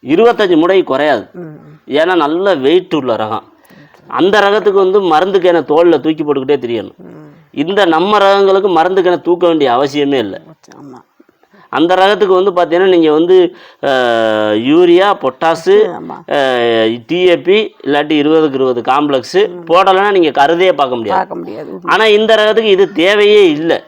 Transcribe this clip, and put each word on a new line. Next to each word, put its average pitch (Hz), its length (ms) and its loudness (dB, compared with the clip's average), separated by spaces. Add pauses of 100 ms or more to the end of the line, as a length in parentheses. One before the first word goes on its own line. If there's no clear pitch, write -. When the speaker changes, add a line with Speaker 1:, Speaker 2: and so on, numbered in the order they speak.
Speaker 1:
இருபத்தஞ்சு 190 540 0
மூடை 175 260 2
குறையாது. 135 400 -2 (100)
Speaker 2:
ம். 165 220 -16 (320)
Speaker 1:
ஏன்னா 160 280 0
நல்ல 170 400 0
வெயிட் 160 380 0
உள்ள 131 220 -2
ரகம். 107 320 -8 (600)
அந்த 185 320 0
ரகத்துக்கு 202 400 0
வந்து 190 220 2
மருந்து 185 380 0
கேனை 170 260 0
தோல்ல 165 340 2
தூக்கி 156 240 -4
போட்டுக்கிட்டே 139 360 -2
திரியணும். 113 440 -8
Speaker 2:
ம். 165 240 -20 (240)
Speaker 1:
இந்த 190 340 -2
நம்ம 175 320 0
ரகங்களுக்கு 196 520 2
மருந்து 180 320 0
கேனை 175 200 0
தூக்க 175 260 0
வேண்டிய 147 240 0
அவசியமே 139 460 -2
இல்ல. 101 180 -6 (400)
Speaker 2:
ஆமா. 135 240 -20 (680)
Speaker 1:
அந்த 170 260 0
ரகத்துக்கு 190 400 2
வந்து 190 160 0
பாத்தீங்கன்னா, 175 360 0
நீங்க 165 240 2
வந்து, 170 240 2 (480)
ஆ, 139 60 -2 (720)
யூரியா, 170 520 2
பொட்டாசு, 165 600 -2 (180)
Speaker 2:
ஆமா. - 220 -14 (140)
Speaker 1:
ஆ, 147 100 -2 (680)
டி 180 220 -2
ஏ 170 100 2
பி 196 460 -2
இல்லாட்டி 147 280 -2
இருபதுக்கு 151 420 0
இருபது 131 280 -2
காம்ப்ளெக்ஸ் 139 640 -2
Speaker 2:
ம். 180 200 -12
Speaker 1:
போடலைன்னா 190 460 2
நீங்க 170 200 2
கருதையே 170 420 2
பார்க்க 135 220 -2
முடியாது. 117 240 -4
Speaker 2:
பார்க்க 185 160 -8
முடியாது. 170 320 -14
உண்மை. 180 240 -8
Speaker 1:
ஆனா 196 140 0
இந்த 220 300 2
ரகத்துக்கு 214 360 2
இது 185 200 2
தேவையே 202 580 4
இல்ல. 156 220 -2 (160)